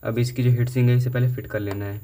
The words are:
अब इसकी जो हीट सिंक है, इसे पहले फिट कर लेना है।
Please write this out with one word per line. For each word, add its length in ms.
अब 160
इसकी 240
जो 80
हीट 180
सिंक 200
है, 80
इसे 140
पहले 180
फिट 180
कर 140
लेना 240
है। 200